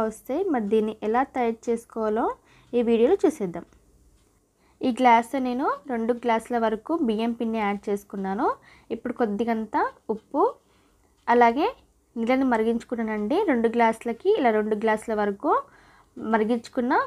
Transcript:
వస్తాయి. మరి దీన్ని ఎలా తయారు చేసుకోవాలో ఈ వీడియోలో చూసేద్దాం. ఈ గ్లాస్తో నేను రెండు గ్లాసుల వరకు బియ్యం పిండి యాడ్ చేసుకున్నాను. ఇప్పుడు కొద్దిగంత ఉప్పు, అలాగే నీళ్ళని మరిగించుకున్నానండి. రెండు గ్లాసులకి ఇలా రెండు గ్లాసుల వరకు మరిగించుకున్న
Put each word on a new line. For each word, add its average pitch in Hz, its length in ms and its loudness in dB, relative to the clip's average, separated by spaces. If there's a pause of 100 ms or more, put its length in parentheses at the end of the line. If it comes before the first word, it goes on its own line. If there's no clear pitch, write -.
వస్తాయి. 254 320 -6 (140)
మరి 226 120 -2 (100)
దీన్ని 214 200 0 (140)
ఎలా 247 140 2 (120)
తయారు 233 320 -2
చేసుకోవాలో 233 580 -2 (460)
ఈ 240 180 2
వీడియోలో 240 360 4
చూసేద్దాం. 175 400 -4 (1120)
ఈ 262 100 0 (120)
గ్లాస్తో 233 380 4 (100)
నేను 269 180 -2 (260)
రెండు 226 200 -2 (100)
గ్లాసుల 233 340 -2 (120)
వరకు 220 240 -4 (140)
బియ్యం 226 320 -2
పిండి 226 260 -4
యాడ్ 202 240 -4
చేసుకున్నాను. 202 580 -4 (480)
ఇప్పుడు 240 260 -8
కొద్దిగంత 226 680 -2 (260)
ఉప్పు, 285 300 -2 (880)
అలాగే 247 340 4 (480)
నీళ్ళని 254 340 0
మరిగించుకున్నానండి. 226 880 -2 (140)
రెండు 233 240 2
గ్లాసులకి 233 540 0 (100)
ఇలా 262 180 2
రెండు 214 240 0
గ్లాసుల 220 400 -2
వరకు 208 320 0 (800)
మరిగించుకున్న 233 600 0 (120)